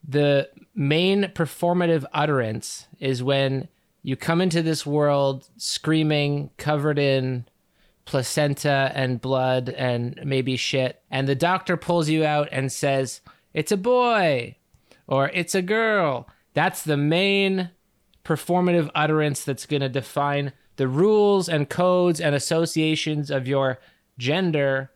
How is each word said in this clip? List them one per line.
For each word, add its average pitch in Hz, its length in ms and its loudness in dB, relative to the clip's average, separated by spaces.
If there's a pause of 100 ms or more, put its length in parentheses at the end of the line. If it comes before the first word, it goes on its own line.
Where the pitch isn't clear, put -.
the 143 420 2 (240)
main 180 500 2
performative 175 880 0
utterance 139 760 -2 (120)
is 135 220 -2
when 135 460 0 (360)
you 131 120 -4
come 165 260 0
into 170 200 0
this 160 240 -2
world 143 600 0 (100)
screaming, 147 1000 0
covered 147 400 0
in 131 480 0 (600)
placenta 139 920 0
and 127 260 -2
blood 131 480 0
and 123 560 -4
maybe 131 320 -2
shit, 127 440 -2 (100)
and 135 160 -2
the 139 80 2
doctor 175 420 0
pulls 170 320 0
you 156 160 2
out 147 260 0
and 135 200 -4
says, 135 500 -2 (320)
"It's 156 180 -2
a 202 60 2
boy," 202 760 2 (520)
or, 135 260 0
"It's 175 220 -4
a 190 60 2
girl." 196 640 0 (260)
That's 160 300 0
the 151 140 0
main 190 720 2 (560)
performative 175 680 2
utterance 151 480 0
that's - 220 -6
gonna 139 220 -2
define 143 640 -2 (260)
the 135 100 0
rules 196 600 4
and 151 220 0
codes 180 500 2
and 156 140 0
associations 156 960 0
of 135 180 -2
your 135 320 0 (380)
gender 139 800 0